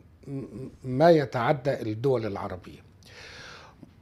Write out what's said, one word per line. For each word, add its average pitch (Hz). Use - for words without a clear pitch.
م-، 135
ما 131
يتعدى 135
الدول 117
العربية. 95